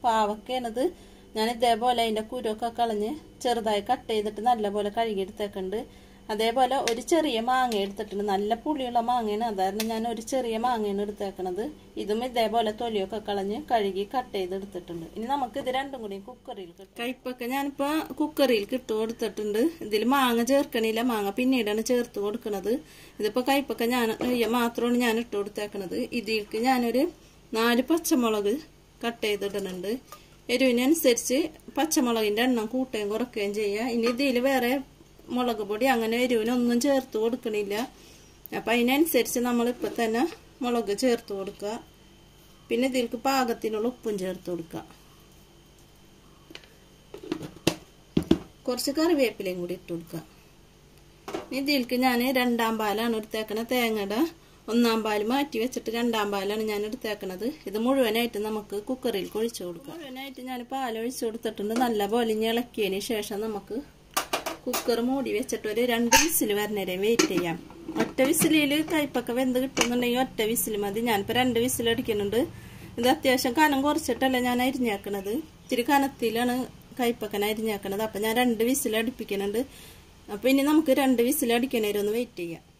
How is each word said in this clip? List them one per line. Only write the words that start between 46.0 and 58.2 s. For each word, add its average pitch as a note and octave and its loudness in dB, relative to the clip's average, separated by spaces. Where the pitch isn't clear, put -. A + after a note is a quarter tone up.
കുറച്ച് B3+ -2
കറിവേപ്പിലയും B3+ 2
കൂടി F3+ -4
ഇട്ട് - -16
കൊടുക്കുക. E3 -8
ഇനി B3+ -4
ഇതിലേക്ക് C4 2
ഞാൻ A#3+ 4
രണ്ടാം A#3 2
പാലാണ് A3 0
എടുത്തേക്കണത്. A3 -6
തേങ്ങയുടെ A3 0
ഒന്നാം A#3 4
പാൽ G#3+ 0
മാറ്റി C#4+ 0
വെച്ചിട്ട് B3 -4
രണ്ടാം A3+ 0
പാലാണ് G3+ -2
ഞാൻ G#3 -2
എടുത്തേക്കണത്. G#3 -6
ഇത് G#3 -4
മുഴുവനായിട്ട് A#3 2